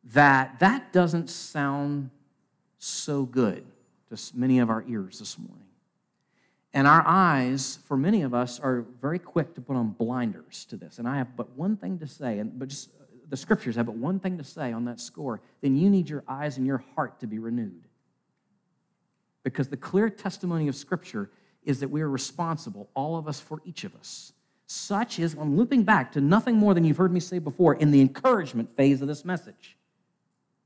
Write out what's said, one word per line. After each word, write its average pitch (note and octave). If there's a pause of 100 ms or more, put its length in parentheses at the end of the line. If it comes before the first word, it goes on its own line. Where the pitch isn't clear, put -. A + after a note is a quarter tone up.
that C3
that A3+
doesn't E3+
sound C#3+ (680)
so -
good A#2+ (440)
to -
s-, -
many B2+
of A2+
our A2
ears G#2
this -
morning. - (1040)
And C#3
our D#3
eyes, C#3
for C#3+
many F3+
of B2+
us, B2
are B2+ (180)
very D3+
quick -
to -
put C3
on A#2
blinders A2+
to A2
this. F2
And A#2
I C#3
have B2
but A2+
one G3
thing F3+
to D#3+
say, B2
and, A2
but C3
just, -
uh, - (240)
the -
scriptures -
have A#2
but A2+
one F3
thing F#3
to C#3+
say C3
on A#2
that A#2+
score, C3 (220)
then C#3
you F3
need F3+
your D3
eyes C3+
and C3
your C3+ (100)
heart C#3
to B2
be G#2+
renewed. A2+ (1500)
Because C3
the -
clear G#3
testimony F3
of C3+
Scripture - (320)
is C3
that C3+
we D3+
are D3+
responsible, C3+
all D3+
of D#3
us, D#3
for -
each -
of -
us. - (340)
Such -
is, E3
I'm D3+
looping A#3+
back D3+
to D3
nothing A3
more G#3
than E3+
you've D3+
heard F3+
me F3
say F3
before D3+
in D3+
the C#3
encouragement C3+
phase C#3
of C#3
this D3
message. - (880)